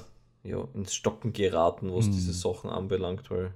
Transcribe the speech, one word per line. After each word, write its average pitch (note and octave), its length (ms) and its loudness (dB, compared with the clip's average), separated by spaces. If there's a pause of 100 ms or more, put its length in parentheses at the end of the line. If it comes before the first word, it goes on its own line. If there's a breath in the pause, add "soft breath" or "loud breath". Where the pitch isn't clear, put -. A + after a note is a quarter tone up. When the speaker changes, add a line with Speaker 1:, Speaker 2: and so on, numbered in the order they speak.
(440)
Speaker 1:
ja, F#2+ 200 -4 (100)
ins G2 220 -4
Stocken - 380 -2
geraten, E2+ 600 2
was A2 120 4
Speaker 2:
Mhm. G2+ 60 4
Speaker 1:
diese F2+ 220 2
Sachen F2+ 360 -2
anbelangt, F#2 600 -2
weil, F#2 260 -2